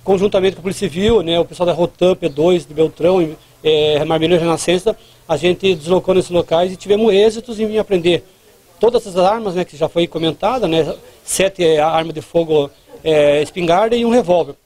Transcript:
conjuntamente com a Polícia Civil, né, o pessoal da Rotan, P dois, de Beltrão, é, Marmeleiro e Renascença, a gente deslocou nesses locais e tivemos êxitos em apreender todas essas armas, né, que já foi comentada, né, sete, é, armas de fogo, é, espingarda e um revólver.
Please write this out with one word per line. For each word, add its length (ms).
conjuntamente 540
com 20
a 40
Polícia 260
Civil, 320
né, 180
o 60
pessoal 200
da 60
Rotan, 420
P 140
dois, 380
de 80
Beltrão, 600
é, 400
Marmeleiro 400
e 20
Renascença, 520
a 120
gente 360
deslocou 400
nesses 160
locais 440
e 20
tivemos 380
êxitos 480
em 160
apreender 440
todas 260
essas 100
armas, 380
né, 80
que 140
já 100
foi 200
comentada, 600
né, 260
sete, 400
é, 160
armas 340
de 60
fogo, 500
é, 400
espingarda 540
e 80
um 60
revólver. 460